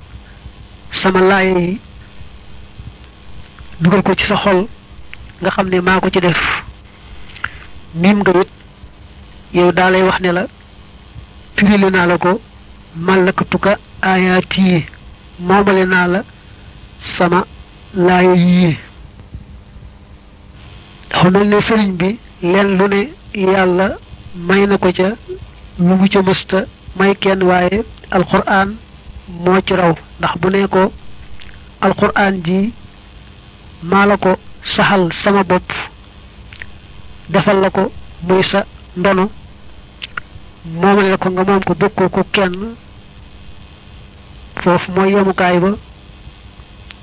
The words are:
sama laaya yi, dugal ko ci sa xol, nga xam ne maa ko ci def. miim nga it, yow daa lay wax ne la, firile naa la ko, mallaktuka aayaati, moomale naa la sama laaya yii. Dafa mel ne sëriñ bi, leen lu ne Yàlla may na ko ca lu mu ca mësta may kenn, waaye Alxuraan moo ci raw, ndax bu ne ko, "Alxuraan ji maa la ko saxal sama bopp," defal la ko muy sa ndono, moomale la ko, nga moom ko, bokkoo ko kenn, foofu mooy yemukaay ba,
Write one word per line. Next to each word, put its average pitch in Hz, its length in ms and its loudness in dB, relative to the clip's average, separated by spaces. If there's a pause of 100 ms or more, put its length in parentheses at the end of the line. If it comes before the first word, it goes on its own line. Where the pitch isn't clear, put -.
(920)
sama 190 280 0
laaya 190 380 2
yi, 180 220 -2 (2000)
dugal 180 220 4
ko 190 120 2
ci - 120 -2
sa 208 100 0
xol, 196 320 0 (720)
nga 185 80 -2
xam 190 180 -2
ne 185 120 0
maa 185 200 2
ko 190 100 -2
ci 190 100 0
def. - 380 0 (1400)
miim 190 260 2
nga 190 200 4
it, 196 80 0 (1040)
yow 175 180 4
daa 180 180 2
lay 185 120 2
wax 185 180 0
ne 185 120 0
la, 185 140 -2 (1120)
firile 196 340 4
naa 185 160 2
la 175 120 2
ko, 180 220 0 (560)
mallaktuka 185 840 0 (240)
aayaati, 185 840 2 (540)
moomale 190 460 2
naa 185 200 2
la 175 140 0 (800)
sama 180 440 0 (500)
laaya 180 400 4
yii. 180 420 4 (2250)
Dafa 170 200 2
mel 202 180 4
ne 208 120 4
sëriñ 208 360 0
bi, 190 220 -2 (240)
leen 190 360 2
lu 202 100 2
ne 202 200 -2 (260)
Yàlla 190 600 2 (380)
may 190 320 0
na 202 120 2
ko 185 140 0
ca 185 160 0 (680)
lu 180 160 4
mu 190 140 4
ca 196 140 2
mësta 190 420 -2 (320)
may 196 200 2
kenn, 190 260 0
waaye 180 420 2 (260)
Alxuraan 196 680 0 (520)
moo 180 380 0
ci 196 80 -2
raw, 175 200 2 (240)
ndax 170 220 -4
bu 185 100 0
ne 196 160 2
ko, 190 260 2 (880)
"Alxuraan 196 640 0
ji 196 280 0 (1080)
maa 196 240 2
la 202 100 2
ko 185 200 0 (280)
saxal 196 480 0
sama 202 320 0
bopp," 180 260 -2 (1600)
defal 196 320 2
la 190 100 2
ko 196 220 -2 (300)
muy 185 200 2
sa 196 220 0 (320)
ndono, 190 340 0 (1300)
moomale 190 460 0
la 190 80 0
ko, 185 120 -2
nga 185 140 -2
moom 196 200 2
ko, 180 100 -2
bokkoo 190 340 0
ko 190 140 -2 (100)
kenn, 196 420 -2 (1800)
foofu 180 360 0
mooy 190 200 0
yemukaay 190 480 2
ba, 190 100 2 (1300)